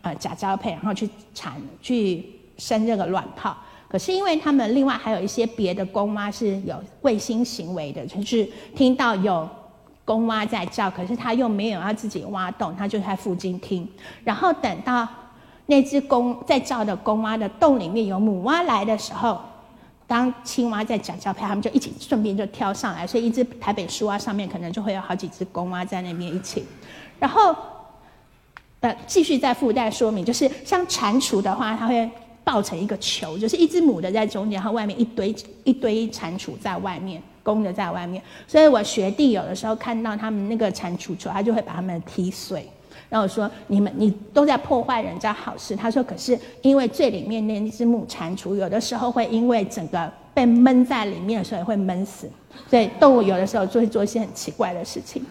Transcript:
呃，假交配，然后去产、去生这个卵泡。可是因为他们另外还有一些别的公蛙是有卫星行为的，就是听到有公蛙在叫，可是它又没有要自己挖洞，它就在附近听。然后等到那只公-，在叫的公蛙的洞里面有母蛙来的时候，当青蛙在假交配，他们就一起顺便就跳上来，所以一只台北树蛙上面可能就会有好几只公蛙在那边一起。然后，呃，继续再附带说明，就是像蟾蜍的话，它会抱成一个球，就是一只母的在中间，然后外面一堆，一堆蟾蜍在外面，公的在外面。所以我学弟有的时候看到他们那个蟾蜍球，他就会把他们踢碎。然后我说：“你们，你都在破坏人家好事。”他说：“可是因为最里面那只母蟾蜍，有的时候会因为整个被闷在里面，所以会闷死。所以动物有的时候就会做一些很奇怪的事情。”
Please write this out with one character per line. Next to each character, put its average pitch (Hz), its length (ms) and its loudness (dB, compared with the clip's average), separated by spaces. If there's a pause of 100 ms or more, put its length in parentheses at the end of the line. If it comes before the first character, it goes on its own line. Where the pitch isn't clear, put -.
呃， 165 120 -6
假 - 200 -8
交 196 200 -2
配， 208 140 -6
然 156 120 -8
后 202 120 -2
去 208 160 -4 (240)
产、 - 200 -12 (280)
去 196 420 0 (360)
生 220 260 0
这 226 100 2
个 180 120 0
卵 185 180 -2 (100)
泡。 - 220 -6 (300)
可 190 120 -2
是 370 120 -2
因 381 100 0
为 349 140 2
他 302 160 0
们 240 240 4
另 269 100 4
外 262 80 2
还 220 180 -4
有 185 100 0
一 202 60 -4
些 226 180 0
别 214 280 -2
的 190 120 -4
公 202 300 -2
蛙 208 140 -4
是 196 320 -2
有 156 140 -8 (260)
卫 233 160 2
星 233 280 0
行 175 300 -10
为 147 180 -6
的， 160 120 -8
就 185 180 -8
是 220 220 0 (300)
听 254 200 6
到 240 200 2
有 185 320 0 (560)
公 226 240 2
蛙 214 180 0
在 202 200 -2
叫， 196 240 -2
可 185 160 -6
是 226 100 -2
它 233 180 -2
又 247 140 2
没 214 220 0
有 185 100 -4
要 196 140 -2
自 214 140 -6
己 - 180 -8
挖 185 260 -4
洞， 185 260 -6
它 202 100 -4
就 214 120 -2
在 196 160 -2
附 190 200 -4
近 180 240 -6
听。 180 280 -6 (360)
然 214 120 -2
后 359 160 2
等 202 300 -4
到 240 260 0 (600)
那 277 160 8
只 277 180 2
公-， 247 440 2
在 277 140 4
叫 240 240 -2
的 208 120 -2
公 214 260 0
蛙 220 160 -2
的 208 100 -2
洞 269 320 4
里 170 80 -4
面 214 180 0
有 190 140 -2
母 202 240 2
蛙 320 200 2
来 226 200 2
的 214 140 0
时 - 160 -10
候， 214 260 0 (680)
当 247 260 2 (100)
青 240 280 -2
蛙 214 120 -2
在 220 140 -2
假 180 180 -8
交 190 160 -4
配， - 100 -8
他 202 80 -4
们 202 120 -2
就 214 100 -2
一 269 80 4
起 - 180 -4
顺 - 240 -2
便 202 140 0
就 202 120 -2
跳 202 260 -4
上 196 220 -6
来， 175 120 -8
所 233 140 0
以 233 40 -2
一 233 40 4
只 247 140 2 (180)
台 208 100 -2
北 196 160 -4
树 - 200 -4
蛙 202 100 0
上 202 180 -4
面 202 140 -4
可 185 80 -8
能 170 160 -8
就 214 80 -6
会 196 120 -2
有 190 60 -4
好 185 160 -6
几 190 140 -6
只 - 160 -8
公 180 240 -6
蛙 180 160 -4
在 185 160 -6
那 180 120 -8
边 175 220 -6
一 190 60 -2
起。 - 240 -8 (520)
然 285 120 2
后， 370 260 6 (1300)
呃， 233 120 0 (140)
继 349 160 4
续 285 140 2
再 247 160 2
附 233 180 2
带 233 180 0
说 220 220 2
明， 190 140 -2
就 240 80 0
是 269 160 4 (160)
像 359 220 2
蟾 226 340 2
蜍 202 200 0
的 196 140 0
话， 220 220 -2
它 226 100 -2
会 233 220 2 (340)
抱 233 180 2
成 196 160 -6
一 190 80 -2
个 214 140 -4
球， - 400 -6
就 226 80 0
是 349 80 0
一 339 120 6
只 339 140 2
母 240 180 6
的 185 120 -2
在 220 160 2
中 202 200 -4
间， 208 100 -2
然 185 60 -4
后 214 80 -2
外 220 140 0
面 208 160 -4
一 - 20 6
堆， 220 320 -2 (280)
一 262 100 4
堆 226 380 0
蟾 175 260 -8
蜍 - 220 -10
在 185 180 -6
外 180 220 -6
面， 180 200 -8 (220)
公 214 220 0
的 185 100 -2
在 196 160 -4
外 175 160 -6
面。 185 160 -8 (260)
所 311 140 6
以 311 60 12
我 226 160 8
学 202 260 0
弟 269 220 4
有 190 100 2
的 185 140 -6
时 220 100 -8
候 220 100 0
看 226 280 -4
到 220 120 -4
他 220 140 -4
们 202 180 -2
那 226 80 -2
个 220 160 2
蟾 175 240 -6
蜍 170 220 -8
球， - 140 -10
他 196 100 -2
就 233 100 2
会 220 120 2
把 170 100 -10
他 175 80 -6
们 180 220 -4
踢 185 260 -4
碎。 - 400 -10 (400)
然 220 100 0
后 208 40 2
我 190 40 0
说 202 220 -2 (160)
：“你 202 160 2
们， 202 160 2
你 208 140 4 (200)
都 285 140 6
在 277 120 4
破 262 240 0
坏 233 200 0
人 180 180 -6
家 208 140 -2
好 - 240 -10
事。” - 180 -6
他 214 140 -2
说 254 160 2
：“可 185 120 -10
是 247 200 0 (240)
因 269 160 6
为 254 100 4
最 277 220 2
里 180 140 -4
面 214 240 -2
那 214 220 -2
只 226 140 -4
母 233 240 4
蟾 180 300 -6
蜍， 196 180 -4
有 190 140 0
的 202 100 0
时 240 160 -4
候 240 160 0
会 233 160 2
因 233 200 2
为 226 180 4
整 170 220 -8
个 165 240 -4 (220)
被 254 120 4
闷 247 400 8
在 247 200 0
里 185 140 -4
面， 196 240 -2
所 196 140 -6
以 170 60 -4
会 214 120 0
闷 190 300 0
死。 - 240 -16 (400)
所 254 80 6
以 220 100 6 (120)
动 277 160 10
物 240 80 6
有 190 120 4
的 190 100 2
时 220 120 -2
候 190 80 2
就 226 140 0
会 233 80 4
做 214 160 0
一 208 40 0
些 226 120 -4
很 202 160 -6
奇 - 160 -8
怪 190 200 -2
的 165 140 -6
事 - 160 -10
情。” - 300 -10